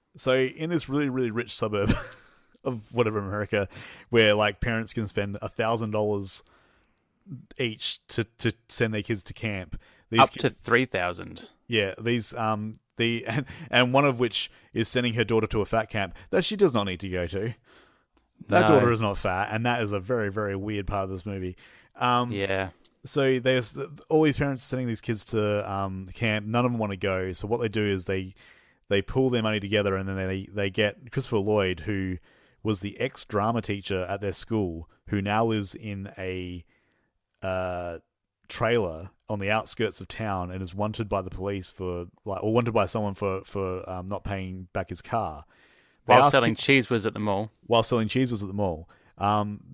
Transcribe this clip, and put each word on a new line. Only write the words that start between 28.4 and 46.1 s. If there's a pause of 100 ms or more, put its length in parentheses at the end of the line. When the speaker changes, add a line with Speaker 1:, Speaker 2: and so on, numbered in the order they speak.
Speaker 1:
they
pool
their
money
together,
and
then
they,
they
get
Christopher
Lloyd,
who (440)
was
the
ex-drama
teacher
at
their
school (200)
who
now
lives
in
a, (800)
uh, (500)
trailer (180)
on
the
outskirts
of
town
and
is
wanted
by
the
police
for, (180)
like,
or
wanted
by
someone
for,
for,
um,
not
paying
back
his
car. (640)
They